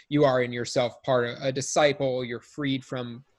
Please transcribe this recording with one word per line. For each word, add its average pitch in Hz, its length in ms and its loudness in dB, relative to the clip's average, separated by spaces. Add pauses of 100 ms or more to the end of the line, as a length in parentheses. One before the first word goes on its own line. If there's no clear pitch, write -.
you 147 160 4
are 127 180 4
in 123 80 -4
yourself 120 520 -2
part 123 260 2
of 117 120 -10
a 139 100 -2
disciple. 135 760 0
You're 117 160 -8
freed 135 420 -4
from, 123 400 -10 (160)